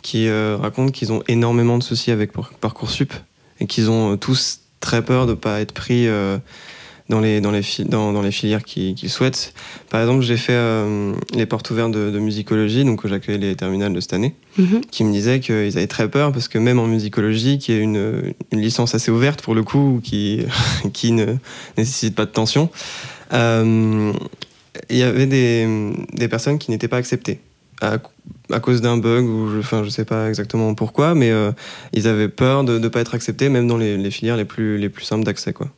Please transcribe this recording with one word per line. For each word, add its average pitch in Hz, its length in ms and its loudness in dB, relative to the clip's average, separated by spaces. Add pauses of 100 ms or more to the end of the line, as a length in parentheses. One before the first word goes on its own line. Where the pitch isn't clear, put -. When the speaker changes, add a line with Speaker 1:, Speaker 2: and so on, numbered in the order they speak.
Speaker 1:
qui, 110 240 0
euh, 107 340 0
racontent 127 300 0
qu'ils 113 200 -4
ont 110 160 -2
énormément 117 520 4
de 120 40 -2
soucis - 280 -2
avec 107 220 0
Par-, - 280 -8
Parcoursup - 520 -4 (460)
et 107 60 0
qu'ils 110 240 0
ont, 110 220 2
euh, 101 40 2
tous - 440 -2 (200)
très 117 220 0
peur 127 240 2
de 117 80 0
pas 104 260 -2
être 107 120 -4
pris, 120 360 0
euh, 98 300 0 (720)
dans 113 100 2
les, 107 220 2
dans 101 100 2
les 104 100 2
fi-, 101 220 -4
dans, 107 300 0
dans 104 80 0
les 101 100 0
filières 107 320 -2
qu'ils, 95 320 -4
qu'ils 92 140 -8
souhaitent. - 440 -2 (360)
Par 113 100 -2
exemple, 123 240 2
j'ai 120 140 2
fait, 123 160 0
euh, 107 600 0 (220)
les 113 100 2
portes 110 240 -6
ouvertes 113 220 0
de, 107 180 0
de 104 100 -2
musicologie, 107 680 0
donc 110 200 0
j'accueille 101 320 -2
les 98 180 -2
terminales 95 360 -2
de 90 80 -2
cette - 140 -6
année, 113 220 0 (220)
Speaker 2:
Mhm. 196 240 4 (100)
Speaker 1:
qui - 120 -2
me 107 80 2
disaient 113 300 2
qu'ils 104 360 0
avaient 92 100 0
très 107 220 -2
peur 143 220 2
parce 123 160 -4
que - 100 -4
même 123 220 4
en 113 80 2
musicologie, 110 720 2
qui 120 160 -2
est 107 60 2
une, 104 540 0 (180)
une 107 100 0
licence 117 340 0
assez 113 160 0
ouverte 135 300 2
pour 113 140 0
le 110 80 4
coup, 135 380 2
qui, 104 400 -2 (260)
<laughs> - 260 -2
qui 117 180 0
ne 113 240 2 (420)
nécessite 110 380 -2
pas 107 100 0
de - 60 -12
tension, 139 380 2 (640)
euh, 113 800 2 (760)
il 123 80 2
y 123 60 4
avait 127 240 4
des, 113 680 2 (200)
des 117 160 -2
personnes 143 300 0
qui 127 120 -6
n'étaient 110 180 -2
pas 123 80 0
acceptées - 440 -4 (400)
à, 107 160 0 (540)
à 117 80 0
cause 120 220 2
d'un 120 160 2
bug 117 280 2
ou 110 240 0
je, 107 100 -2
enfin, 107 240 -2
je 104 60 -4
sais 107 160 -4
pas 110 240 -2
exactement 107 460 0
pourquoi, 143 380 2
mais, 120 180 4
euh, 107 200 2 (400)
ils 110 160 0
avaient 107 220 2
peur 135 340 2
de, 120 160 2
de 113 80 0
pas 117 140 0
être 117 140 -2
acceptés, 117 340 0
même 123 180 4
dans 117 100 2
les, 107 200 0
les 98 140 -2
filières 113 260 -2
les 104 80 -2
plus, 107 320 -2
les 101 100 0
plus - 160 -8
simples 107 220 -2
d'accès, 98 260 -4
quoi. - 160 -8 (100)